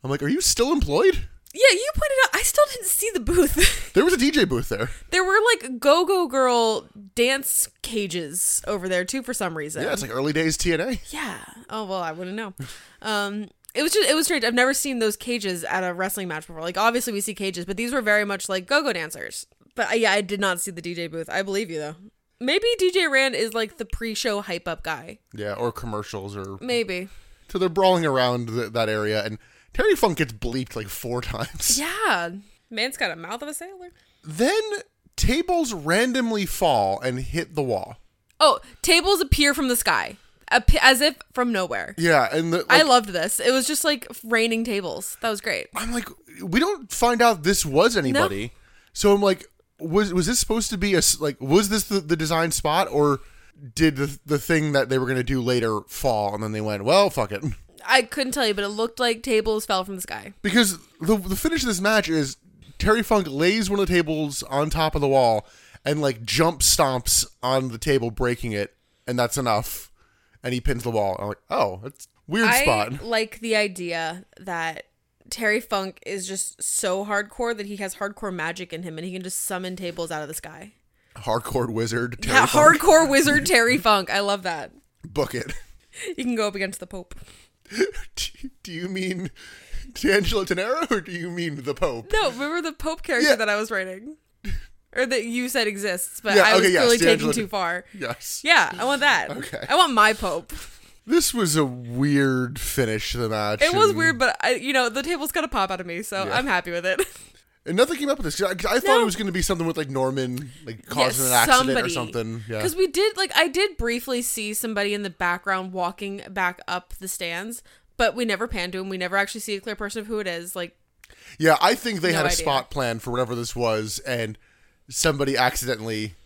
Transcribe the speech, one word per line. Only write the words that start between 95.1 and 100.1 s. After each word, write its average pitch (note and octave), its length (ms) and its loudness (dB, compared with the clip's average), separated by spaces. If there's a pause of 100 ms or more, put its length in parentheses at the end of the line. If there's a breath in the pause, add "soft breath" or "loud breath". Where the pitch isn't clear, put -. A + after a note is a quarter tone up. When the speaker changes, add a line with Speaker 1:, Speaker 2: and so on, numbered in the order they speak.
Speaker 2:
you A#3+ 240 -4
said A#3 200 0
exists, G3 520 -6
but G3+ 140 0
Speaker 1:
Yeah, G3+ 80 8
Speaker 2:
I G#3+ 120 8
was F#3+ 80 6
Speaker 1:
okay, F#3 100 6
yes, E3+ 100 6
Speaker 2:
clearly A#3 160 6
Speaker 1:
D'Angelo - 320 4
Speaker 2:
taking - 20 2
too A#3 100 0
Speaker 1:
Ten- F#3+ 60 -6
Speaker 2:
far. F3+ 360 -4 (120)
Speaker 1:
Yes. A#2+ 480 -8
Speaker 2:
Yeah, D4 320 6
I F#3 80 -4
want C4+ 180 0
that. G3+ 280 2
Speaker 1:
Okay. - 380 -10
Speaker 2:
I C#4 80 2
want E4+ 160 4
my G#3+ 220 6